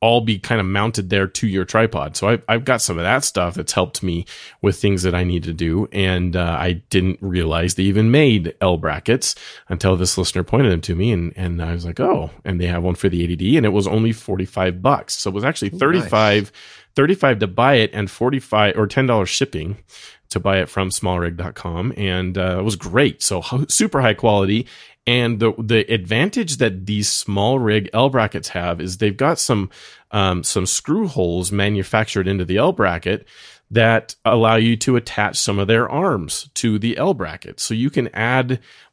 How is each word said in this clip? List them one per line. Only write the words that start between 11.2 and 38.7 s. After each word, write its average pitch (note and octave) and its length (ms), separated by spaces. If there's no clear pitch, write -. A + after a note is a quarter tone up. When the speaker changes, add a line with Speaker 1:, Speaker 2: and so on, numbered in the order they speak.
Speaker 1:
and F2 260
I E2 120
was E2+ 120
like, E2+ 140
"Oh," D#2 320
and F2+ 160
they F2 60
have F2 160
one F2+ 120
for G2 140
the E2+ 140
eighty F2 120
D, G2 220
and B2 80
it G#2 40
was G2 180
only A2 260
forty-five F#2 680
bucks. - 340
So - 140
it F#2 40
was G#2 100
actually B2 260
Speaker 2:
Oh, - 40
nice. E3+ 60
Speaker 1:
thirty-five, G#2+ 720
thirty-five C#3 440
to G#2 80
buy A#2+ 280
it A2 180
and G#2 160
forty-five A2 680
or G#2+ 100
ten C3 180
dollars G#2+ 240
shipping F2+ 480
to G2+ 100
buy F#2+ 200
it F2+ 100
from F#2+ 220
small F2+ 280
rig E2+ 180
dot F2 180
com. F2 420
And, F#2 400
uh, F#2 220
it F#2+ 40
was G#2+ 120
great. G#2+ 480
So F#2 180
ho-, C3+ 280
super - 320
high A2+ 120
quality. G#2 540
And A#2+ 320
the, A2+ 180
the A2 340
advantage B2 680
that F#2+ 280
these G#2 240
Small G#2 480
Rig G#2+ 360
L B2+ 180
brackets A2 380
have F2 300
is F#2 180
they've G#2 180
got C#3+ 240
some, G2+ 320
um, F#2 320
some F#2 240
screw F#3+ 400
holes F2+ 440
manufactured G2+ 760
into F#2+ 180
the F2+ 120
L D#3+ 160
bracket F#2 540
that A2+ 520
allow A2+ 320
you A2+ 200
to B2 220
attach G#2+ 400
some G2+ 200
of G2 100
their A2+ 220
arms C#3 640
to A2 220
the A2+ 200
L F3 180
bracket. E2+ 440
So - 140
you B2 160
can B2 200
add B2 500